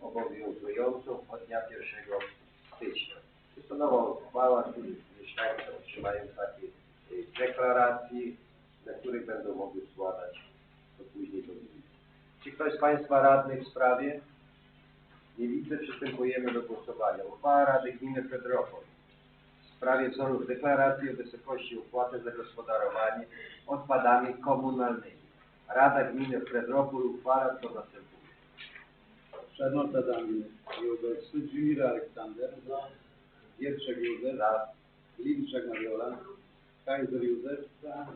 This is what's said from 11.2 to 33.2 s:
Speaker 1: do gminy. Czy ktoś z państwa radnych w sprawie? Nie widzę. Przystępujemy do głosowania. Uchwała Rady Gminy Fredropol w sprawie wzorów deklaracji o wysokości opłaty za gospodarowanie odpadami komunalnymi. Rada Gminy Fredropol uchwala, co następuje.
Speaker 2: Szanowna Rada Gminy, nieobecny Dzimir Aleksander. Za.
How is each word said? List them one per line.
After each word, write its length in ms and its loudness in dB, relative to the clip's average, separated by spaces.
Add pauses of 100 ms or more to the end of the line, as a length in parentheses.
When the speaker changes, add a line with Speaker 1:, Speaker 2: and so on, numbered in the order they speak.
Speaker 1:
do 100 -14
gminy. 300 -18 (600)
Czy 80 -12
ktoś 200 -2
z 80 -4
państwa 420 6
radnych 400 8
w 60 -12
sprawie? 520 2 (1200)
Nie 100 -2
widzę. 300 -2
Przystępujemy 760 -2
do 100 -2
głosowania. 640 -2
Uchwała 400 6
Rady 280 4
Gminy 300 -4
Fredropol 580 -2 (840)
w 140 -20
sprawie 320 4
wzorów 380 -2
deklaracji 640 4
o 40 -4
wysokości 640 -8
opłaty 420 -2
za 100 -6
gospodarowanie 960 -2 (400)
odpadami 680 4
komunalnymi. 800 0 (520)
Rada 360 6
Gminy 360 -2
Fredropol 640 0
uchwala, 600 2
co 120 -6
następuje. 320 -14 (1500)
Speaker 2:
Szanowna 480 2
Rada 220 0
Gminy, 240 -2 (360)
nieobecny 680 -4
Dzimir 340 2
Aleksander. 680 -2 (180)
Za. 100 -4 (840)